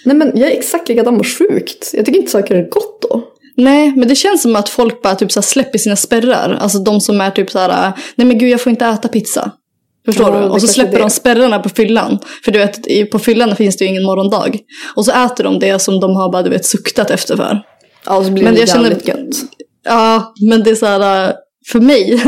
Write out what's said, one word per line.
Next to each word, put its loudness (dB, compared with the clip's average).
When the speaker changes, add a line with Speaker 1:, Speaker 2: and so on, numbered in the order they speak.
Speaker 1:
Nej, 2
men 2
jag 2
är 0
exakt -4
likadan, 2
vad 0
sjukt. -4
Jag 0
tycker 2
inte -2
saker 0
är 0
gott -8
då. -4
Speaker 2:
Nej, 4
men 4
det 4
känns 0
som 2
att -2
folk -2
bara 0
typ -2
så 0
här -2
släpper -2
sina 0
spärrar. 0
Alltså -2
de 0
som 0
är 0
typ -2
så -4
här, 0
"Nej 4
men 4
gud, 2
jag 2
får 0
inte 0
äta -2
pizza." -2
Förstår 2
Speaker 1:
Ja, 2
Speaker 2:
du? 0
Speaker 1:
det 2
Speaker 2:
Och 0
så 2
Speaker 1:
kanske 0
Speaker 2:
släpper 0
Speaker 1:
det. 2
Speaker 2:
de 0
spärrarna 2
på -6
fyllan. 0
För 2
du 2
vet, -2
i, 0
på -4
fyllan 2
finns 0
det -2
ju 0
ingen -2
morgondag. -2
Och 0
så 2
äter -2
de -2
det 0
som -2
de 0
har -2
bara, 0
du -2
vet, -2
suktat -2
efter -4
för. -4
Speaker 1:
Ja, 0
så -2
blir 0
Speaker 2:
Men 4
Speaker 1:
det 4
Speaker 2:
jag 2
känner 2
Speaker 1:
jävligt -2
gött. -6
Speaker 2:
Ja, 0
men 4
det 4
är 2
så 0
här, 0
för 0
mig 4